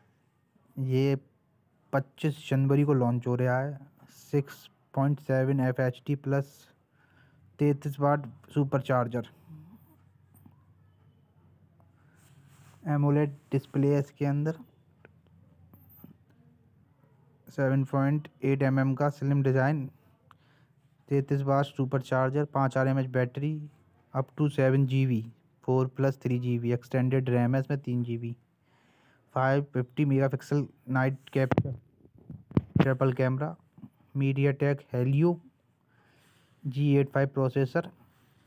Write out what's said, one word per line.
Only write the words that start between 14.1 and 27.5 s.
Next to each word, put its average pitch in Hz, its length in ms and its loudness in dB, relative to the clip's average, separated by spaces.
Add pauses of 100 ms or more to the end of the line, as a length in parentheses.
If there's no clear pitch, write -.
अंदर, 147 320 -2 (3000)
सेवन 135 360 0
पॉइंट 139 440 0 (160)
एट 135 180 0
एम 135 180 2
एम 135 140 0
का 143 160 0
slim 139 320 0
design, 135 440 0 (1200)
तैंतीस 139 340 0
वाट 139 240 2
सुपर 135 360 -2
चार्जर, 131 440 0
पाँच 135 320 0
आर 131 100 2
एम 135 100 0
एच 131 100 -2
बैटरी, 139 600 -4 (460)
up 131 120 -2 (120)
to 151 120 2
सेवन 135 360 2
जी 131 200 0
बी, 120 140 0 (440)
फ़ोर 131 240 2
प्लस 131 320 -2
थ्री 123 180 -2
जी 123 200 -2
बी 117 140 -2
एक्सटेंडेड 127 580 -2
रैम 120 240 2